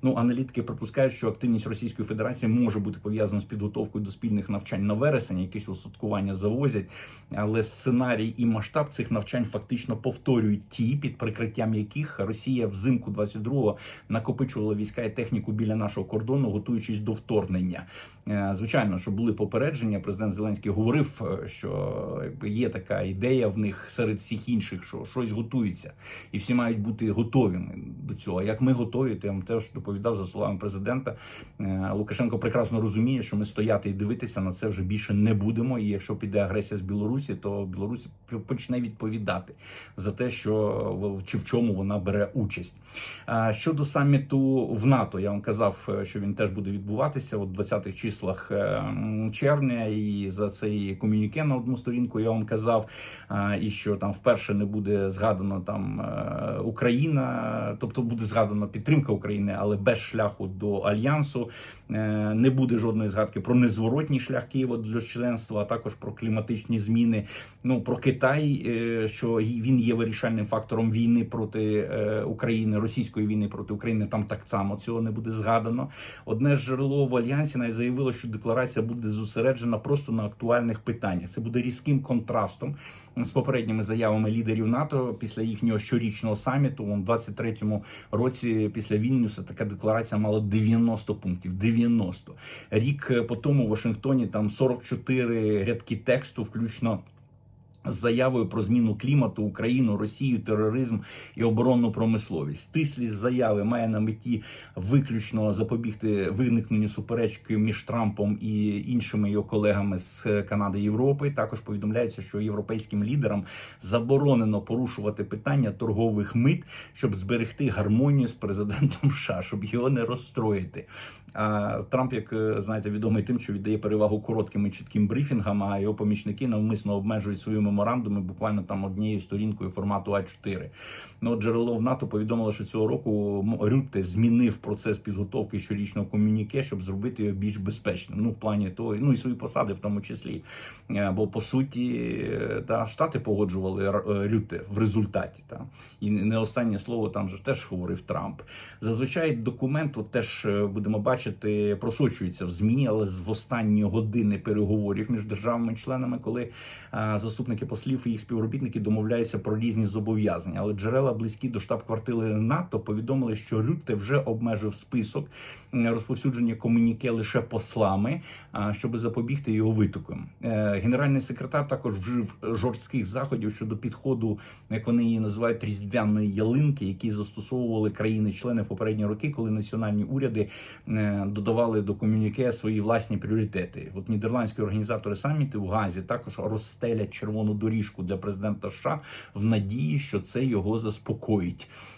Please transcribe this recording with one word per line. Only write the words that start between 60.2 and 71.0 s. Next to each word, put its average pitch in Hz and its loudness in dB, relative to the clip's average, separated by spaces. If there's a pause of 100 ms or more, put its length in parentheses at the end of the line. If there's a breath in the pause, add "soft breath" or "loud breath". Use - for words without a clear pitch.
до 98 -2
альянсу. 120 2 (400 loud breath)
Е, 107 0
не 120 8
буде 127 4
жодної 110 2
згадки 104 0
про 120 2
незворотній 123 4
шлях - -4
Києва 127 0
до 113 -2
членства, 113 -2
а - 0
також 113 -4
про - -10
кліматичні 110 -2
зміни. 110 4 (380 loud breath)
Ну, 123 2
про - 0
Китай, 135 2
е, 117 0
що 113 0
й-, 113 0
він 127 4
є 117 4
вирішальним 113 0
фактором 113 0
війни 117 6